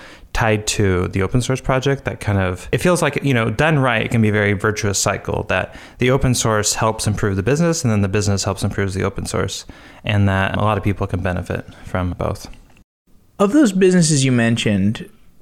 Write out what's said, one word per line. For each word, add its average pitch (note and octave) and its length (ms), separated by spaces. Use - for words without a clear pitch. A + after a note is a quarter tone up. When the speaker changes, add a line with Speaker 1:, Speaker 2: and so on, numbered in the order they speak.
Speaker 1:
tied G#2+ 340
to F#2 400
the F#2 160
open A#2+ 180
source C3 180
project C3+ 460
that G2+ 140
kind G2+ 180
of, F#2 340
it A#2+ 60
feels F3 240
like, D#3 220
you C#3 100
know, A#2 160
done D3 300
right, A#2 240
it A2 80
can A#2 100
be G#2+ 80
a - 20
very G#2 220
virtuous G2+ 460
cycle - 440
that - 320
the B2 140
open B2+ 240
source A2 400
helps A2 320
improve G2+ 280
the F#2+ 60
business D#3+ 420
and A#2 80
then G#2 100
the G2+ 60
business G2 360
helps F#2+ 200
improve G2+ 300
the F#2+ 80
open G2 240
source, - 400
and G2+ 260
that F#2+ 260
a G2 60
lot G#2+ 160
of F#2+ 60
people G2 240
can F2+ 140
benefit F2+ 440
from F2+ 260
both. - 360
Speaker 2:
Of G3+ 140
those D4 180
businesses F3+ 520
you C3 80
mentioned, A2+ 760